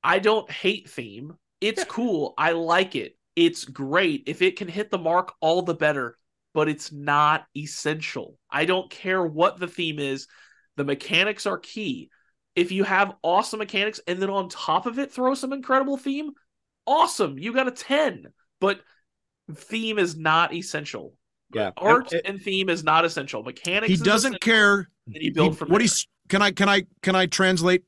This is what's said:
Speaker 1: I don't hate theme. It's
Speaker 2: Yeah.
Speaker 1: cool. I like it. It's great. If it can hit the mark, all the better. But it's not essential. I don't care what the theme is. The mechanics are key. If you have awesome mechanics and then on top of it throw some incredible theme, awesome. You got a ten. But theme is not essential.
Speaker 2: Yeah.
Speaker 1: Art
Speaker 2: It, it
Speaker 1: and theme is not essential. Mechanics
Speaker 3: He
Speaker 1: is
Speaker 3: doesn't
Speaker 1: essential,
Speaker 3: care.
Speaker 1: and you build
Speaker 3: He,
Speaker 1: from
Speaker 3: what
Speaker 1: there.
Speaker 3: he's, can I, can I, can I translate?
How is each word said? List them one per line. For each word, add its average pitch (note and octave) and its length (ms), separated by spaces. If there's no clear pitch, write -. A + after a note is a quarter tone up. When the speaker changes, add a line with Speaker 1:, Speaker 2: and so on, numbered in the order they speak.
Speaker 1:
I F3+ 160
don't G#3+ 300
hate - 400
theme. A#2+ 460
It's G#3+ 200
Speaker 2:
Yeah. F4+ 100
Speaker 1:
cool. G3+ 480
I D#3+ 160
like E3 420
it. - 220
It's E3+ 300
great. C#3+ 640
If C#3+ 140
it F#3 160
can G3 100
hit G#3 240
the G3 60
mark, F3 420
all E3 220
the F3 120
better. D3 440
But D#3 140
it's D3+ 240
not D3 540
essential. D3+ 840
I D3+ 160
don't F#3 240
care F#3 340
what F3 360
the F3+ 80
theme D#3+ 320
is. C#3 280
The C#3+ 60
mechanics E3 600
are G3 140
key. C#3 500
If F3 160
you G3 120
have G3 400
awesome G#3 360
mechanics G#3 480
and F3+ 140
then G3 100
on F#3+ 180
top - 380
of A#3 120
it C#4 140
throw B3+ 220
some C4 180
incredible C4+ 420
theme, C#4 360
awesome. G3+ 500
You G3+ 160
got C4 140
a B3 40
ten. C4 640
But F#3+ 220
theme A3 460
is E3+ 180
not D#3+ 360
essential. D3 600
Speaker 2:
Yeah. G#2+ 240
Speaker 1:
Art A#3+ 340
Speaker 2:
It, E3 60
it E3 80
Speaker 1:
and G3 160
theme F#3+ 260
is E3 160
not D#3+ 220
essential. C#3 380
Mechanics F3+ 440
Speaker 3:
He F#3 60
Speaker 1:
is E3 80
Speaker 3:
doesn't A3 360
Speaker 1:
essential, A3 160
Speaker 3:
care. G3+ 360
Speaker 1:
and - 180
you - 100
build D#3 200
Speaker 3:
He, - 60
Speaker 1:
from D3+ 100
Speaker 3:
what F#3 80
Speaker 1:
there. A3+ 60
Speaker 3:
he's, - 240
can G3 120
I, G3+ 100
can G3 160
I, G3 160
can F#3+ 120
I F#3 120
translate? F3+ 600